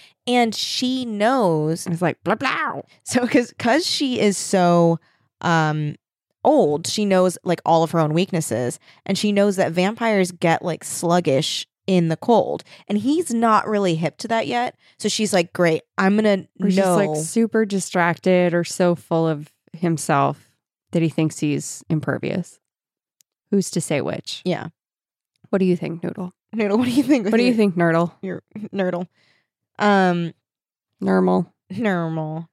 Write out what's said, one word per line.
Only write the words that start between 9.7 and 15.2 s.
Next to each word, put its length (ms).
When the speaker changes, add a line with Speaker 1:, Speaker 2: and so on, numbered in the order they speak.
Speaker 1:
vampires 580
get, 320
like, 200
sluggish 840
in 220
the 100
cold. 460
And 100
he's 340
not 360
really 260
hip 260
to 100
that 180
yet. 280
So 100
she's 260